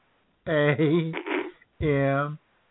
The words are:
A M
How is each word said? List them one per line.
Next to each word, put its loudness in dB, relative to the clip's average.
A 2
M 0